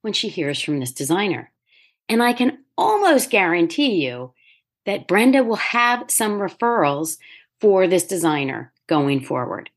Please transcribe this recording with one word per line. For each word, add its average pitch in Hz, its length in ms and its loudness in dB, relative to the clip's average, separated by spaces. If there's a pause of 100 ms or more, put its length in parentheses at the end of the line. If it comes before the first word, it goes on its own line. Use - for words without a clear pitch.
when 214 140 -8
she 214 160 -4
hears 147 320 -6
from 147 180 -4
this 127 120 -6
designer. 160 600 -4 (560)
And 233 140 2
I 240 100 4
can 247 280 -2 (180)
almost 392 500 2
guarantee 175 760 0
you 127 260 -10 (540)
that - 200 -6
Brenda 247 380 4
will 226 120 -2
have 240 520 0
some 214 300 -2
referrals 175 800 -2 (420)
for 190 260 6
this 175 180 2
designer 147 680 -2 (140)
going 139 340 0
forward 123 560 -6